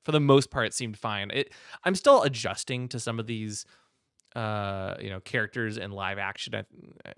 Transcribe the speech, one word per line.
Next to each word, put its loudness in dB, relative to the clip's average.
for 0
the 6
most 8
part, -2
it -6
seemed -6
fine. -4
It, -2
I'm 2
still 8
adjusting -2
to -6
some -4
of -6
these, -6
uh, -4
you -8
know, -8
characters -4
in -8
live -4
action. -6
I, -4